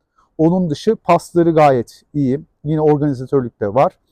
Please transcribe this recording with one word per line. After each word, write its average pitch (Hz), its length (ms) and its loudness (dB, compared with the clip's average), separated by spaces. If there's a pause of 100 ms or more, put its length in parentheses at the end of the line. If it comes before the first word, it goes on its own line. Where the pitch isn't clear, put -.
(380)
Onun 170 320 0
dışı 214 260 -4
pasları 170 560 0
gayet 143 500 2 (120)
iyi. 143 280 -2 (220)
Yine 156 180 -4
organizatörlük 139 800 -2
de 101 140 -4
var. 147 260 0 (120)